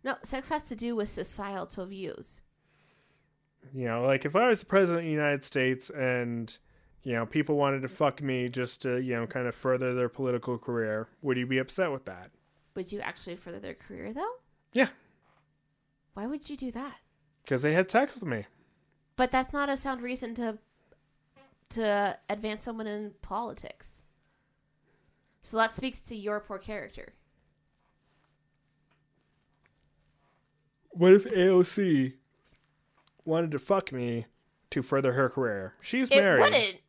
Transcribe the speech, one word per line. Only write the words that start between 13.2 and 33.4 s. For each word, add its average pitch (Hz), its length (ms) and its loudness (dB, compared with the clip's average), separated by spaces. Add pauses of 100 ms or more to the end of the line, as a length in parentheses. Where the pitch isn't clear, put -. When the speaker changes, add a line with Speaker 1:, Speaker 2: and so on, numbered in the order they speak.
Speaker 1:
further 185 240 -16
their 196 160 -12
career, 196 380 -14
though? 427 240 -8 (340)
Speaker 2:
Yeah. 254 180 2 (1200)
Speaker 1:
Why 202 120 -8
would 294 240 -8
you 285 60 -8
do 262 160 -8
that? 254 300 -12 (440)
Speaker 2:
'Cause 131 160 0
they 151 120 2
had 185 180 2
sex 262 240 2
with 226 120 -12
me. 113 180 -4 (680)
Speaker 1:
But 254 140 2
that's 262 240 -2
not 285 160 -2
a 277 80 0
sound 269 240 -6
reason 247 340 -8
to, 226 220 -6 (1120)
to 202 460 2 (120)
advance 214 340 -4
someone 220 240 -8
in 208 340 -8
politics. - 840 -10 (1400)
So 220 140 -6
that 220 140 4
speaks 254 320 -6
to 233 120 -10
your 208 240 -4
poor 208 180 -10
character. - 560 -14 (3750)
Speaker 2:
What 180 220 10
if 196 140 10
A 185 220 4
O 185 140 8
C 151 500 2 (1120)
wanted 160 260 0